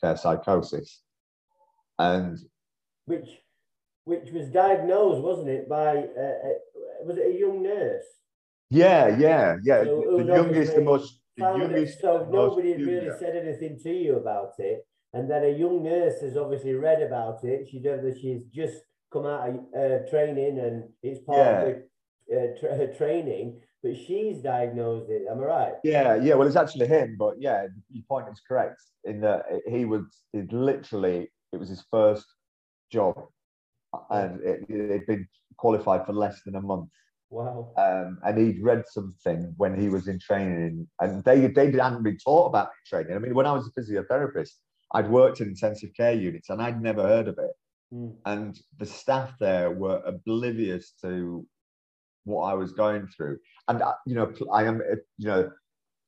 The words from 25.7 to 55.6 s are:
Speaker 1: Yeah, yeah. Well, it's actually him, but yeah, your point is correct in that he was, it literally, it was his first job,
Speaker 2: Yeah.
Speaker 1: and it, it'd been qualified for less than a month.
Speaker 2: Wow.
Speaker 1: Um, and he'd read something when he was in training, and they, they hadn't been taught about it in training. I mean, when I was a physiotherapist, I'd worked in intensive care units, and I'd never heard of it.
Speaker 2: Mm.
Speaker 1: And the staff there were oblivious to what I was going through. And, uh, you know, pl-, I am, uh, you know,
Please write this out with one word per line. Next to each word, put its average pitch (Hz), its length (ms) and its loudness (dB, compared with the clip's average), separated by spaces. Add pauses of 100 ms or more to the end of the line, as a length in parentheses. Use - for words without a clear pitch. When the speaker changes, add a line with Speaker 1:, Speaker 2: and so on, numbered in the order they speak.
Speaker 1:
Yeah, 139 340 4
yeah. 135 180 6
Well, 139 120 6
it's 143 100 2
actually 143 320 2
him, 131 300 2
but 104 200 0
yeah, 110 300 -2 (200)
your 120 180 -16
point 127 220 -6
is 104 120 -20
correct 120 420 -4 (220)
in 104 180 -8
that 104 240 0 (200)
he 117 200 0
was, 107 160 0 (320)
it 101 180 -6
literally, 107 800 -2 (220)
it 92 40 -10
was 90 140 -10
his 92 200 -14
first 107 360 4 (640)
job, 98 240 0 (800)
Speaker 2:
Yeah. - 60 -14 (100)
Speaker 1:
and 95 320 -4
it, 90 260 -2
it'd 104 380 -4
been 101 200 -2 (300)
qualified 101 480 2
for 104 80 -6
less 104 320 -2
than 98 120 -10
a 95 40 -6
month. 95 300 -6 (400)
Speaker 2:
Wow. 117 460 -10
Speaker 1:
Um, 92 480 0
and 107 140 0
he'd 107 240 2
read 110 260 2
something 87 720 -6
when 95 200 0
he 101 120 0
was 95 180 -2
in 95 100 -6
training, 85 680 -4 (120)
and 95 240 -2
they, 135 220 8
they 139 240 4
hadn't 127 320 0
been 104 160 -2
taught 147 280 4
about 117 220 0
it - 280 -10
in - 80 0
training. 85 120 -8
I - 40 -6
mean, 123 140 -6
when 135 120 4
I 147 60 0
was 123 160 -4
a 127 120 -10
physiotherapist, 107 760 -4 (380)
I'd 104 160 0
worked 127 320 6
in 107 80 -4
intensive 107 480 -4
care 120 180 2
units, 90 340 -4
and 107 120 -6
I'd 117 220 -6
never 107 200 -2
heard 107 260 4
of 92 100 -8
it. - 120 -4 (440)
Speaker 2:
Mm. 120 300 -12
Speaker 1:
And 104 340 -8 (200)
the 104 80 -10
staff - 520 -4
there 92 320 2
were 95 340 -4
oblivious 110 960 -4
to 87 440 -6 (800)
what 104 180 -4
I 95 120 -2
was 92 180 -4
going 104 360 0
through. 71 300 -8 (300)
And, 117 140 -2
uh, 131 120 -2 (120)
you 123 80 -4
know, 113 120 0
pl-, - 260 -10
I 110 120 2
am, 113 160 0
uh, 101 160 -2 (220)
you 107 100 -6
know, 95 220 2 (580)